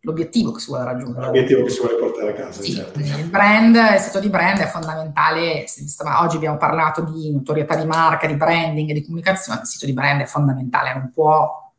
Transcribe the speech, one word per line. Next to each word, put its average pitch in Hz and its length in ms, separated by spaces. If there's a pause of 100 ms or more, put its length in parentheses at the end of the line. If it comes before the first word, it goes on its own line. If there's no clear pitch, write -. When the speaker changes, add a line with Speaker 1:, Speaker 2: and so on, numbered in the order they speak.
Speaker 1:
l'obiettivo 165 500
che - 80
si - 80
vuole 127 160
raggiungere. 123 440
Speaker 2:
L'obiettivo 127 360
che 120 60
si - 100
vuole 117 160
portare - 360
a - 20
casa, - 280
Speaker 1:
Sì, - 120
Speaker 2:
certo, - 180
Speaker 1:
quindi 147 200
Speaker 2:
certo. 147 120
Speaker 1:
il 170 60
brand, 214 460
il 214 260
sito - 180
di 202 100
brand 185 300
è 156 80
fondamentale. 160 1000
Se - 140
mi 147 60
stava, 147 340
oggi 160 140
abbiamo 151 220
parlato 160 420
di 160 320
notorietà 151 460
di 156 80
marca, 160 420
di 151 80
branding 160 540
e 147 40
di 147 120
comunicazione. 170 560
Il - 60
sito - 180
di 139 80
brand 139 260
è - 60
fondamentale, 131 680
non 135 200
può 156 640